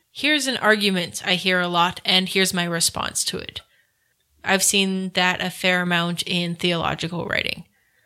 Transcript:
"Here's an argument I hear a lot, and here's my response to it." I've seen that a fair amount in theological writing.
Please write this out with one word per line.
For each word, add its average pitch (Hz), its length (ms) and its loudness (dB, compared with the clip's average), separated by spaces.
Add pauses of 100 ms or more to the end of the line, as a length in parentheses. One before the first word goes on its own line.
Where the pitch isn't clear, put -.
(120)
"Here's 285 360 0
an 247 100 -2
argument 202 680 2
I 185 100 2
hear 185 260 2
a 175 80 0
lot, 175 340 2
and 185 240 2
here's 190 260 2
my 175 120 0
response - 600 -2
to - 120 -4
it." - 240 -12 (840)
I've 190 140 4
seen 190 540 2
that 180 260 2
a 180 80 -2
fair 180 320 2
amount 175 460 0
in 175 280 -2
theological 165 720 -2
writing. - 400 -2 (400)